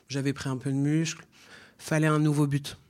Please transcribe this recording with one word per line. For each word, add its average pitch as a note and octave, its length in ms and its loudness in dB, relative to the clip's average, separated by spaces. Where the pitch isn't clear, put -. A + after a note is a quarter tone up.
j'avais C#3 240 -2
pris C#3 180 -8
un C3 80 -2
peu C#3 120 -4
de C3+ 60 0
muscle. D#3 480 0
Fallait D#3 280 0
un D3+ 140 4
nouveau D3+ 260 4
but. C#3+ 320 -4